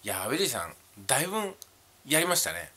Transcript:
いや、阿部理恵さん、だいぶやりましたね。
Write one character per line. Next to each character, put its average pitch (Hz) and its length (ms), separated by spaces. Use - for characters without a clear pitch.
い 104 40
や、 92 160
阿 104 40
部 131 80
理 190 100
恵 - 20
さ 113 140
ん、 85 120
だ 131 160
い 170 60
ぶ 202 280
や 151 120
り 170 60
ま 175 100
し - 80
た - 80
ね。 85 260